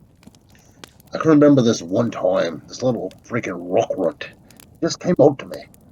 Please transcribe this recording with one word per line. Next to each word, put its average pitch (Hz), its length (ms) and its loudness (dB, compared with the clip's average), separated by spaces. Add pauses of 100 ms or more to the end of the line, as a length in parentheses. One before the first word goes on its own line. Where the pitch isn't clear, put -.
(1120)
I - 60 -10
can 160 120 0
remember 147 320 6
this 113 200 0
one 104 280 -4
time, 90 580 -2
this - 140 -14
little 107 300 -4 (120)
freaking 104 340 -8
rock 90 380 -2
runt 87 320 -4 (520)
just 160 200 -4
came 180 200 -2
out 151 200 4
to - 60 -16
me. - 120 -16 (340)